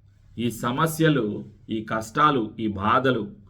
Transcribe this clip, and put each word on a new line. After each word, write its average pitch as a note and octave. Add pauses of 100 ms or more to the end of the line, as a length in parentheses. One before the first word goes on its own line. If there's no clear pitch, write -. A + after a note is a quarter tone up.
(380)
ఈ A2+
సమస్యలు, C3+ (240)
ఈ A2
కష్టాలు, A2+
ఈ A2
బాధలు A2 (180)